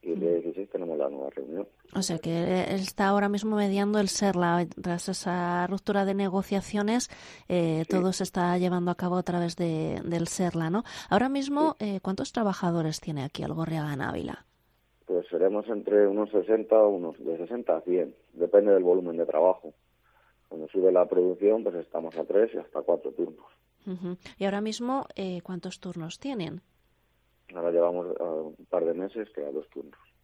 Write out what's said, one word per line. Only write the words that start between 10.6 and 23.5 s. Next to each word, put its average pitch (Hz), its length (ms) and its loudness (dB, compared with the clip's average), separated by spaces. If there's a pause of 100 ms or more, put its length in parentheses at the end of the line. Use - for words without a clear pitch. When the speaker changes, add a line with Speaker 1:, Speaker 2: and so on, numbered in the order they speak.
Speaker 2:
¿no? 208 140 0 (240)
Ahora 220 200 2
mismo, 285 520 0
Speaker 1:
Sí. 214 60 -4
Speaker 2:
eh, 196 160 -4
¿cuántos 196 300 -4
trabajadores 170 680 0
tiene 147 240 -6
aquí - 180 -8
el - 120 -4
Gorriaga 160 400 -4
en 135 80 -6
Ávila? - 420 -6 (640)
Speaker 1:
Pues 90 220 -2
seremos 98 400 0
entre 104 380 4
unos 104 240 0
sesenta, 107 540 4
unos 87 400 0
de 82 140 -2
sesenta 92 380 -2
a 82 60 -4
cien, 87 320 0 (180)
depende 101 400 6
del 95 100 6
volumen 90 340 4
de 82 100 0
trabajo. 80 460 4 (760)
Cuando 78 200 -10
sube 92 240 4
la 90 140 6
producción, 92 560 2
pues 92 140 -2
estamos 82 400 -8
a 80 80 -4
tres 101 300 4
y - 40 -6
hasta 78 240 -8
cuatro - 300 0
turnos. - 340 -6 (400)